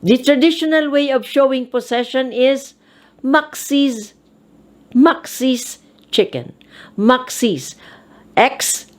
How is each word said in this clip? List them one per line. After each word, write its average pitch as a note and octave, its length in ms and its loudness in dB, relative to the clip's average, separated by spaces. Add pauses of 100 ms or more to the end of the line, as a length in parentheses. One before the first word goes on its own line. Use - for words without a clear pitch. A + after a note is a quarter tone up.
the G#3 140 4
traditional D#4 720 2
way C#4+ 200 0
of B3 160 -4
showing C4 400 0
possession B3 680 -4
is C4 420 0 (480)
Max's, C#4 920 -2 (800)
Max's C4 840 0 (320)
Chicken. - 420 -2 (440)
Max's. A3+ 800 0 (600)
X - 500 0 (120)